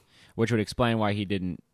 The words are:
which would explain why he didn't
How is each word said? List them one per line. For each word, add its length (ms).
which 160
would 80
explain 400
why 140
he 120
didn't 380